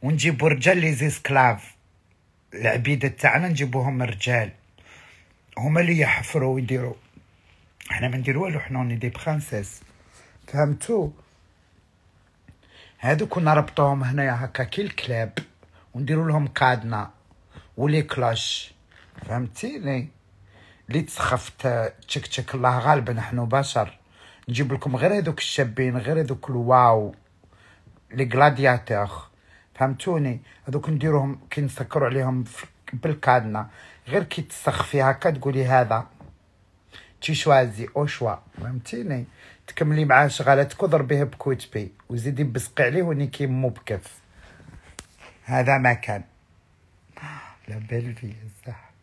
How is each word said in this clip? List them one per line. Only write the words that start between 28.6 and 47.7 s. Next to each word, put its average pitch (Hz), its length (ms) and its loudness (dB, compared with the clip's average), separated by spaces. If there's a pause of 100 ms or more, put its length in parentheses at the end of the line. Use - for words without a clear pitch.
فهمتوني؟ 135 680 -2 (280)
هذوك 143 200 -4
نديروهم 143 520 0 (100)
كي - 100 -4
نسكروا 139 480 -2
عليهم 127 360 0
في، - 220 -16 (260)
بالكادنا، 120 760 0 (400)
غير 180 140 0
كي - 200 -8
تسخفي - 600 -2
هكا 135 280 2
تقولي 131 360 -2
هذا. 123 400 4 (1120)
تي 156 140 -2
شوازي 127 640 4
او 147 100 0
شوا، 113 280 -2 (260)
فهمتيني؟ 127 640 -6 (420)
تكملي 151 380 2
معاه 139 240 6
شغالاتك 139 540 2
وضربيه 143 420 2
بكوتبي، - 680 -6 (160)
وزيدي 123 360 -4
بسقي 127 400 -2
عليه 147 180 2
ونيكي 143 440 -2
مو 131 220 0
بكف. - 440 -8 (1300)
هذا 131 340 2
ما 127 140 4
كان. 104 320 -6 (1400)
لا 107 100 -10